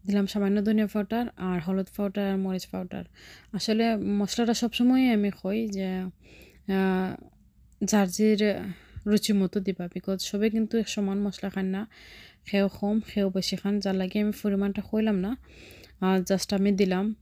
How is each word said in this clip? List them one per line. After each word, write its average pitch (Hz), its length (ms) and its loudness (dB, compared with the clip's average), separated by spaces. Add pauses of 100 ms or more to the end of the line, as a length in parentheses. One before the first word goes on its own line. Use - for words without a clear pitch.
দিলাম 202 220 2
সামান্য 202 380 0
ধনিয়া 214 220 2
পাউডার 220 380 -2 (120)
আর 180 220 -2
হলুদ 190 280 -2 (100)
পাউডার 202 340 -2
আর 190 60 0
মরিচ 190 300 -4
পাউডার। 185 360 -8 (480)
আসলে 220 460 0
মশলাটা 202 560 0
সবসময়ই 247 560 4
আমি 202 220 2 (120)
কই 214 240 -2
যে, 196 200 -4
আহ, 185 220 -4 (1700)
যার 196 240 4
যার 208 640 2 (340)
রুচি 208 280 2
মতো 196 260 2
দিবা, 185 280 -4
because 190 300 -6
সবে 208 320 -2
কিন্তু 220 280 0
এক 220 120 0
সমান 202 320 -2
মশলা 196 280 -4
খান 190 160 -4
না, 190 220 -4 (580)
খেয়েও 196 220 2
কম, 208 320 -2
খেয়েও 202 300 -2
বেশি 185 260 -2
খান, 202 240 -2
যার 196 160 -2
লাগে 190 260 -2
আমি 208 100 0 (120)
পরিমাণটা 202 380 0
কইলাম 220 340 0
না। 196 220 -2 (640)
আর 190 180 4
just 190 360 0
আমি 196 160 2
দিলাম 196 500 0